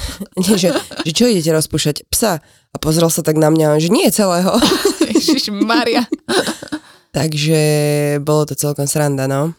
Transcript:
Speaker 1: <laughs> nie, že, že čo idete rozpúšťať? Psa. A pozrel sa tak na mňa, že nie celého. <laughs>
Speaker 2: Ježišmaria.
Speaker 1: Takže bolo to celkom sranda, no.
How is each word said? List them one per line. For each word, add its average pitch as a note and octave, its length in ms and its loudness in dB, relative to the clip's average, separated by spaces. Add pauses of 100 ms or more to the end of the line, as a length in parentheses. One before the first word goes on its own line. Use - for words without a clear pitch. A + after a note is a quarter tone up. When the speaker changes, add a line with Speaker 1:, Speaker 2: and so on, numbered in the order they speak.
Speaker 1:
<laughs> - 320 -8
nie, F#3 120 2
že, F3+ 160 2 (320)
že D#3+ 160 -4
čo A#3 80 4
idete F3 240 2
rozpúšťať? D#3 640 -2
Psa. G3 320 0
A - 320 -20
pozrel E3 320 2
sa E3 160 -2
tak D#3 160 2
na D3+ 80 4
mňa, D#3 320 2
že E3+ 80 0
nie D#4+ 240 4
celého. F#3 400 0 (300)
<laughs> C4+ 320 0
Speaker 2:
Ježišmaria. A#3 880 0 (1040)
Speaker 1:
Takže D3+ 520 0 (600)
bolo D3+ 240 0
to C#3 80 -10
celkom C#3+ 320 -4
sranda, C#3 400 -2
no. C#3 340 -2